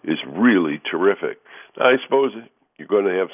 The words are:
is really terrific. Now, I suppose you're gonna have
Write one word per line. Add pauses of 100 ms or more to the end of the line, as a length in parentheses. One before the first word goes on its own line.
is
really (100)
terrific. (380)
Now,
I
suppose (440)
you're
gonna
have